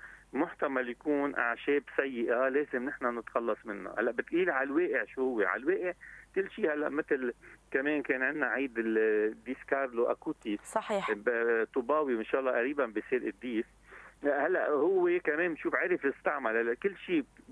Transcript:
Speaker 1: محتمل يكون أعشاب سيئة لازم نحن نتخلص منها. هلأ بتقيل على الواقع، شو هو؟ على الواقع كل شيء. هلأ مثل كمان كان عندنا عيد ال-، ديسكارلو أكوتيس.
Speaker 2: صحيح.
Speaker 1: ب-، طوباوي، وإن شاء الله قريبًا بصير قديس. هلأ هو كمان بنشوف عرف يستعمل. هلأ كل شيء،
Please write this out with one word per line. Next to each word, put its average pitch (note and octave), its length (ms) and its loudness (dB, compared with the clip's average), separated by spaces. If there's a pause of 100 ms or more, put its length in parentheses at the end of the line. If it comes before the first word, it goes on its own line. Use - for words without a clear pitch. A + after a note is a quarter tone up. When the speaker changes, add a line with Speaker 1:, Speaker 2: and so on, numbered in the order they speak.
(340)
Speaker 1:
محتمل B2+ 560 -2
يكون C#3+ 460 0
أعشاب B2 480 2 (120)
سيئة B2+ 540 2
لازم C3 360 0
نحن B2 340 -2
نتخلص A2+ 460 -2
منها. G2 340 -8
هلأ A#2 120 2
بتقيل D#3 380 0
على C3+ 180 0
الواقع، C#3 380 2
شو - 160 -6
هو؟ B2+ 200 2
على G2 200 2
الواقع F3 320 0 (420)
كل F#3+ 160 -2
شيء. D#3+ 220 0
هلأ D3 160 0
مثل C3+ 440 0 (380)
كمان C#3+ 300 2
كان C3 220 -2
عندنا C#3+ 220 0
عيد B2 320 0
ال-، A2 640 2
ديسكارلو B2+ 640 -2
أكوتيس. B2 580 -2
Speaker 2:
صحيح. G#3 480 -2
Speaker 1:
ب-، A#2 600 2
طوباوي، C#3 420 2
وإن A2+ 100 -2
شاء C#3 160 0
الله C3 100 0
قريبًا C3 340 0
بصير A2+ 460 -2
قديس. A#2 340 -2 (580)
هلأ C#3+ 460 2
هو F3 540 4
كمان D#3+ 240 2
بنشوف D#3+ 280 -2
عرف F3 300 0
يستعمل. C3+ 520 0
هلأ A#2 160 2
كل G4 240 -4
شيء، D#3 280 0 (260)